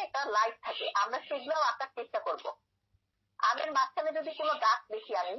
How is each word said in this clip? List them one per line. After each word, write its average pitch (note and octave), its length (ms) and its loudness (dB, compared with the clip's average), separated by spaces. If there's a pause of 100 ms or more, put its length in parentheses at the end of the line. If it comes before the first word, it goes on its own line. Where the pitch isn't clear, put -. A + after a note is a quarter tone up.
একটা C4+ 160 -4 (140)
লাইট A3+ 200 4 (100)
থাকে, - 200 -4 (180)
আমরা A#3 240 -2
সেগুলোও D4 420 0
আঁকার C4 280 -4
চেষ্টা A3+ 300 -4
করব। - 180 -4 (920)
আমের B3 380 2
মাঝখানে D#4 400 2
যদি D#4 220 -2
কোনো D4+ 140 2 (100)
দাগ A3+ 160 6 (140)
দেখি A3 280 -6
আমি F3+ 180 -4